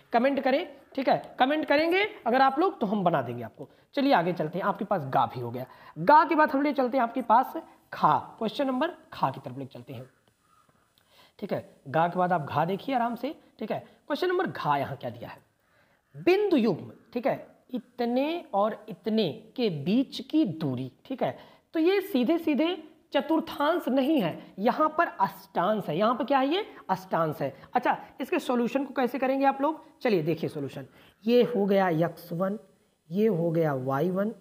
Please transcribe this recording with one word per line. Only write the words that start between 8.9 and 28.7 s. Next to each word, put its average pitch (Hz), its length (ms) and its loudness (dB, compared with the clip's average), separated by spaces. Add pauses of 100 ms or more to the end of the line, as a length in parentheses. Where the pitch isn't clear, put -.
खा 143 180 -2
की 131 100 -12
तरफ 123 180 -12
ले 139 80 -10
चलते 123 260 -18
हैं, 131 160 -14 (1300)
ठीक 202 140 -8
है। 135 120 -4 (240)
गा 156 200 2
के 175 100 -4
बाद 180 140 2
आप 170 100 0
घा 135 220 -2
देखिए 196 300 -4
आराम 233 220 -2
से, 277 180 -8 (240)
ठीक 220 140 -8
है। 151 60 -4 (280)
क्वेश्चन 359 220 -2
नंबर 359 180 0
घा 151 300 -2
यहाँ 131 200 -4
क्या 127 140 -10
दिया 113 180 -16
है, - 160 -20 (720)
बिंदु 349 420 2
युग्म, 160 360 0 (200)
ठीक 240 140 -4
है, 165 200 -2 (280)
इतने 262 680 -4 (100)
और 208 340 -2
इतने 220 400 -2 (280)
के 240 120 0 (140)
बीच 214 400 0
की 311 220 2
दूरी, 131 460 -4 (160)
ठीक 262 160 -6
है। 139 140 -2 (380)
तो 339 60 0
ये 381 220 4
सीधे 277 360 2
सीधे 320 380 0 (360)
चतुर्थांश 302 760 0
नहीं 269 320 2
है, 170 180 -2 (200)
यहाँ 247 320 2
पर 330 180 2
अष्टांश 196 800 -2
है। 151 80 -2
यहाँ 214 180 2
पर 269 100 -4
क्या 277 140 2
है, 262 100 2
ये 370 160 0 (260)
अष्टांश 165 500 -2
है। 139 120 -2 (220)
अच्छा, 247 220 0 (240)
इसके 294 180 -2
सॉल्यूशन 254 460 0